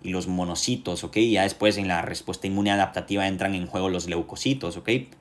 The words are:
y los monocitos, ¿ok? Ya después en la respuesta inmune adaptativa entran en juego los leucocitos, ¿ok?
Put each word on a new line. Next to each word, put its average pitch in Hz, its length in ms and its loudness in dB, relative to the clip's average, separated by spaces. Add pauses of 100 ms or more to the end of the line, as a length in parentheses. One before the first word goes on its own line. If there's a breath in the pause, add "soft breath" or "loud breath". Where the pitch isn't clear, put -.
y 92 60 -6
los 90 180 -2
monocitos, 90 760 -2
¿ok? - 140 -6
Ya 107 260 4
después 101 340 2
en 98 100 0
la 87 140 2
respuesta 87 440 -6
inmune 101 240 2
adaptativa 98 580 2
entran 95 280 0
en 90 100 -4
juego 92 240 -2
los 87 180 -2
leucocitos, 87 680 -2
¿ok? - 120 -4 (320)